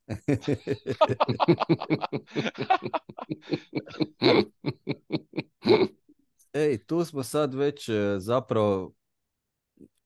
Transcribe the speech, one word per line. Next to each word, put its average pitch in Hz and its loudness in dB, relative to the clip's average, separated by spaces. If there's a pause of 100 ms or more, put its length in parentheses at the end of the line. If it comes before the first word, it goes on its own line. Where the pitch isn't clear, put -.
<laughs> - -2 (580)
Ej, 143 0
tu 170 0
smo 156 -8
sad 143 -2
već, 143 -2
e, 104 0
zapravo, 104 0 (1120)